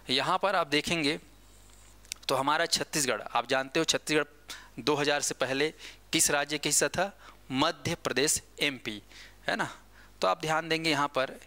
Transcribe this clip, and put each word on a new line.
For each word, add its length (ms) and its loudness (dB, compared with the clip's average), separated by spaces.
यहाँ 280 2
पर 180 0
आप 120 2
देखेंगे 520 0
तो 60 2
हमारा 320 2
छत्तीसगढ़, 560 0
आप 260 -2
जानते 300 0
हो 60 4
छत्तीसगढ़ 960 -4
दो 140 2
हज़ार 260 2
से 140 -2
पहले 340 0
किस 180 4
राज्य 260 0
का 100 -2
हिस्सा 220 2
था? 220 -2
मध्य 440 0
प्रदेश, 440 0
एमपी, 420 -4
है 80 0
ना। 140 -2
तो 60 2
आप 140 0
ध्यान 280 -2
देंगे 200 0
यहाँ 200 2
पर 380 -2